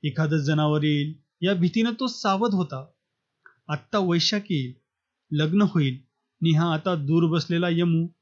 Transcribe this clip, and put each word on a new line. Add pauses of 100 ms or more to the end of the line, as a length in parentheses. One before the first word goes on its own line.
एखादं
जनावर
येईल (260)
या
भीतीनं
तो
सावध
होता. (800)
आत्ता
वैशाख (100)
येईल, (580)
लग्न
होईल, (420)
निहा
आता
दूर
बसलेला
यमू (160)